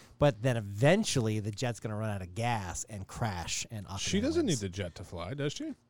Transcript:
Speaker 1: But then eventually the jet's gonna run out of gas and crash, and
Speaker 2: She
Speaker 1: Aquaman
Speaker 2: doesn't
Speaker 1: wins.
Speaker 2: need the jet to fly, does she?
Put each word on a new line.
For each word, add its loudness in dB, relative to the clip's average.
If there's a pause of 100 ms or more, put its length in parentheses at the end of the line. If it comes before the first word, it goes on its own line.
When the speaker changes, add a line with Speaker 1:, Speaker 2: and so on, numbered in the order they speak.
(200)
Speaker 1:
But 6
then 2
eventually 4
the -2
jet's -2
gonna -6
run -2
out -4
of -10
gas -2
and -8
crash, -2
and -8 (140)
Speaker 2:
She 2
Speaker 1:
Aquaman 2
Speaker 2:
doesn't 2
Speaker 1:
wins. 2
Speaker 2:
need -2
the -2
jet -4
to -12
fly, -8
does -2
she? -6 (160)